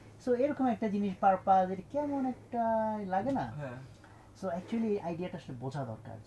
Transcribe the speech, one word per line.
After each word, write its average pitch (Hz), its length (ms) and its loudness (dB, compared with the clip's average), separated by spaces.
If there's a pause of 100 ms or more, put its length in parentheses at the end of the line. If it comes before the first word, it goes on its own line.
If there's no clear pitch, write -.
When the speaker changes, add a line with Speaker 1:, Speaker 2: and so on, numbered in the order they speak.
(260)
Speaker 1:
So, 254 80 4
এরকম 262 320 2
একটা 226 220 2
জিনিস 202 320 0
পারপাস, 190 500 6
এটা 185 120 -4 (100)
কেমন 277 340 0
একটা 240 380 -2 (420)
লাগে 190 260 0
না? 196 260 0
Speaker 2:
হ্যাঁ। 131 400 -10 (440)
Speaker 1:
So, 190 60 -4
actually, 185 380 -2
এই 202 140 2
আইডিয়াটা 175 380 -6
আসলে 143 180 -10
বোঝা 131 300 -4
দরকার 110 420 -10